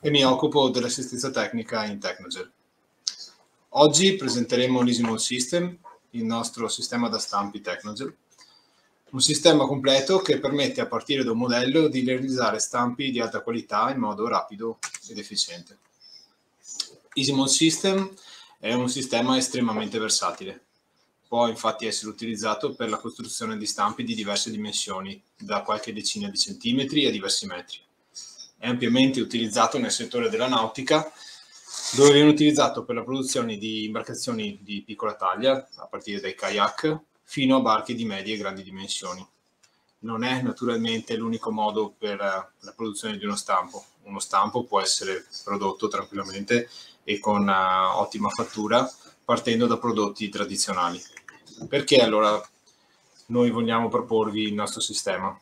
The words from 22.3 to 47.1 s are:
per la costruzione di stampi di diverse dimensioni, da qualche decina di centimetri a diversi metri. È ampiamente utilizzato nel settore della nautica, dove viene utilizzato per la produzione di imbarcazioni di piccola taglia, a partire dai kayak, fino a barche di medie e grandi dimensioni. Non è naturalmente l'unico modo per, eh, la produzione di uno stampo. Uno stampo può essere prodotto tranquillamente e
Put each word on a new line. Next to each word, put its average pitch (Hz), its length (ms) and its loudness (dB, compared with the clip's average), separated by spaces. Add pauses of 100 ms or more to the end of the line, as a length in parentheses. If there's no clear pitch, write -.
per 113 120 -4
la 107 100 -2
costruzione 113 600 -8
di 104 80 -6
stampi 107 380 -2
di 113 100 -4
diverse 101 340 -2
dimensioni, 98 720 -6 (160)
da 101 260 -4
qualche - 300 -4
decina 101 360 -6
di 98 100 -8
centimetri 135 640 0
a 120 60 4
diversi 98 360 -4
metri. - 340 -12 (760)
È 113 120 -8
ampiamente 123 520 4
utilizzato 117 560 0
nel 117 140 0
settore 117 400 -2
della 113 160 0
nautica, 131 680 0 (840)
dove 143 160 10
viene 147 180 10
utilizzato 147 540 4
per 120 100 -4
la 113 80 -4
produzione 127 560 -4
di 110 240 -6
imbarcazioni 107 800 -6
di 98 200 -8
piccola 104 320 -6
taglia, 117 600 0
a - 120 -18
partire - 340 -8
dai 95 160 -8
kayak, 104 600 0 (280)
fino 131 320 2
a 131 40 6
barche 113 360 0
di 117 80 -4
medie 101 300 -4
e 104 40 -6
grandi 98 240 -6
dimensioni. 92 640 -10 (760)
Non 113 220 -6
è 127 200 0
naturalmente 113 760 -2
l'unico 113 340 -4
modo 107 480 -2
per, 101 220 -4
eh, 95 300 -4 (100)
la 95 120 -20
produzione 107 460 -6
di 98 60 -10
uno 101 100 -2
stampo. 92 500 -4 (200)
Uno 98 160 -10
stampo 104 420 0
può 101 180 0
essere 95 460 -2 (160)
prodotto 101 460 -4
tranquillamente 101 840 -2 (320)
e 104 160 -4